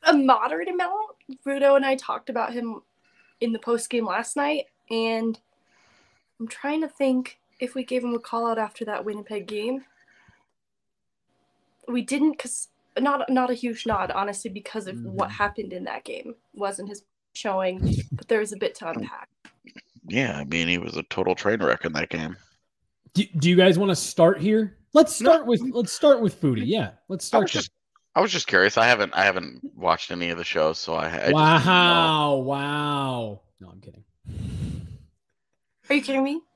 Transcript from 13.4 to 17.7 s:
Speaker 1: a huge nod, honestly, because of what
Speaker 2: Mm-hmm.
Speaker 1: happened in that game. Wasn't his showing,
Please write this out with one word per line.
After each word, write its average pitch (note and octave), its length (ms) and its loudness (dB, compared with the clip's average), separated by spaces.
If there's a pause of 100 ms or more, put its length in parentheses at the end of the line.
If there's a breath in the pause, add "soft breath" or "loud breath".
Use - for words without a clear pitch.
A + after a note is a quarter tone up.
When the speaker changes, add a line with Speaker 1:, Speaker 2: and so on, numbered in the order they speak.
Speaker 1:
a B3+ 40 0
huge A#3+ 320 -6
nod, G3+ 260 -2
honestly, G3+ 380 -6
because G3 380 -12
of F#3 160 -12
what F#3+ 260 -4
Speaker 2:
Mm-hmm. G#3 80 -12
Speaker 1:
happened G3+ 360 -4
in F3+ 120 -10
that - 180 -10
game. - 320 -14 (180)
Wasn't G3+ 360 -8
his G3+ 140 -16 (300)
showing, F#3+ 640 -2 (160)